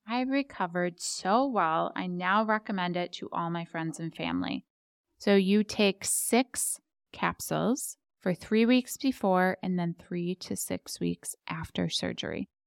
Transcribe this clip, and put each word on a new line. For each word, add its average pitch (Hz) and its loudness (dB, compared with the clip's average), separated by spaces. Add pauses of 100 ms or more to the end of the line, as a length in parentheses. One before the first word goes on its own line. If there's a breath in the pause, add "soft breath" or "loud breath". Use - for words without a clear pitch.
I 240 -2
recovered 185 -2
so 226 2
well, 175 0
I 185 -4
now 180 2
recommend 202 0
it 180 -4
to - -10
all 175 -2
my 170 -2
friends 165 -6
and 165 -6
family." 165 -4 (540)
So 202 4
you 196 6
take 202 0
six - 0 (340)
capsules 175 -2 (220)
for 185 0
three 220 2
weeks 254 4
before 190 2
and 185 -2
then 170 -2
three 175 -6
to - -8
six - -8
weeks - -4 (120)
after 165 -6
surgery. - -6 (180)